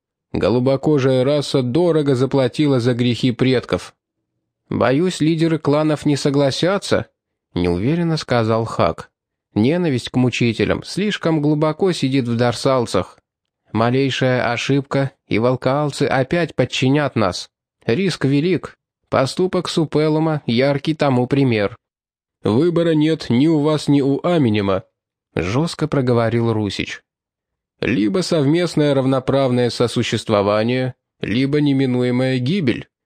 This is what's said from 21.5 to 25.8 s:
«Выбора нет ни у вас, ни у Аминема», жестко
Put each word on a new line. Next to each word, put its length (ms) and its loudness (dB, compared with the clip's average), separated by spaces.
«Выбора 480 2
нет 400 0
ни 160 4
у 120 2
вас, 280 0
ни 140 4
у 220 0
Аминема», 600 2
жестко 540 -2